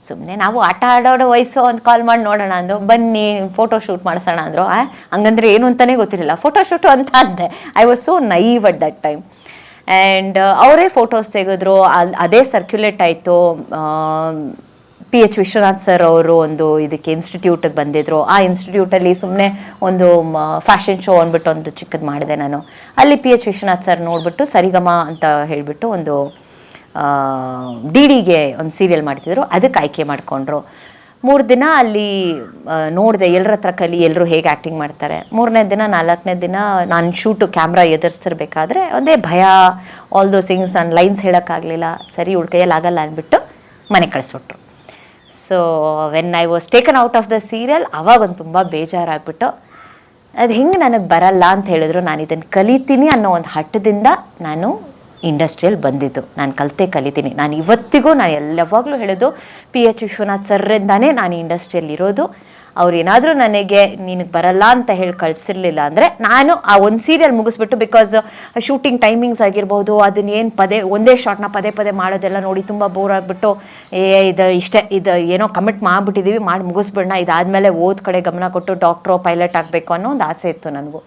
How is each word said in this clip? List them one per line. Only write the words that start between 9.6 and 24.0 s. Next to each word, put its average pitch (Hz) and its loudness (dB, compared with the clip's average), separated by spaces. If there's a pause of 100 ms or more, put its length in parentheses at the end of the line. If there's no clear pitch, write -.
ಆ, 190 4
ಅವರೇ 320 6
ಫೋಟೋಸ್ 226 0
ತೆಗೆದ್ರು. 190 2
ಅಲ್-, 175 4
ಅದೇ 180 4
ಸರ್ಕ್ಯುಲೇಟ್ 208 -2
ಆಯ್ತು. 170 0
ಆ, 156 -8 (1300)
ಪಿ 247 2
ಎಚ್ 208 4
ವಿಶ್ವನಾಥ್ 190 0
ಸರ್ 180 2
ಅವರು 165 4
ಒಂದು 156 0
ಇದಕ್ಕೆ 151 -6
ಇನ್‌ಸ್ಟಿಟ್ಯೂಟಿಗೆ 170 -2
ಬಂದಿದ್ರು. 151 -2
ಆ 196 2
ಇನ್‌ಸ್ಟಿಟ್ಯೂಟಲ್ಲಿ 185 0
ಸುಮ್ನೆ 196 -2 (120)
ಒಂದು, 180 4
ಮ-, 160 -4
ಫ್ಯಾಷನ್ 196 0
ಶೋ 190 2
ಅಂದ್ಬಿಟ್ಟು 165 2
ಒಂದು 160 -6
ಚಿಕ್ಕದ್ 156 -10
ಮಾಡಿದೆ 147 -6
ನಾನು. 143 -6 (300)
ಅಲ್ಲಿ 294 2
ಪಿ 269 -2
ಎಚ್ 240 2
ವಿಶ್ವನಾಥ್ 190 -4
ಸರ್ 170 0